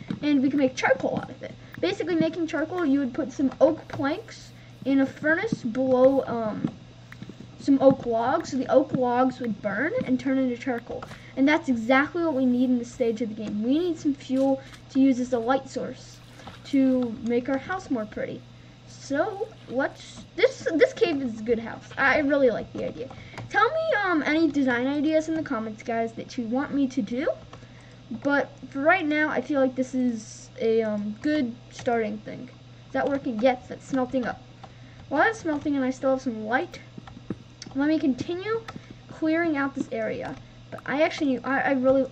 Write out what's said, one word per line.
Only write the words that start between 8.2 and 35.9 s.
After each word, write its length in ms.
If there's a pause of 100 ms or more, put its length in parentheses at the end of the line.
So 40
the 120
oak 240
logs 480
would 200
burn 320 (140)
and 140
turn 180
into 180
charcoal. 460 (340)
And 100
that's 220
exactly 560
what 100
we 120
need 240
in 80
this 120
stage 320
of 60
the 60
game. 280
We 160
need 200
some 160
fuel 460 (300)
to 80
use 220
as 120
a 60
light 300
source 480 (500)
to 560
make 260
our 100
house 320
more 160
pretty. 340 (480)
So 580 (220)
let's, 560 (100)
this, 400
this 180
cave 300
is 160
a 60
good 160
house. 240 (120)
I 240
really 300
like 220
the 140
idea. 220 (420)
Tell 180
me, 120 (240)
um, 200
any 260
design 380
ideas 400
in 60
the 80
comments, 420
guys, 300
that 220
you 80
want 300
me 140
to 140
do. 260 (960)
But 260 (200)
for 100
right 260
now, 220
I 120
feel 200
like 160
this 180
is 560 (100)
a, 220
um, 400
good 320 (160)
starting 480
thing. 300 (380)
Is 60
that 160
working? 320
Yes, 280
that's 180
smelting 400
up. 160 (680)
While 140
that's 180
smelting 360
and 80
I 60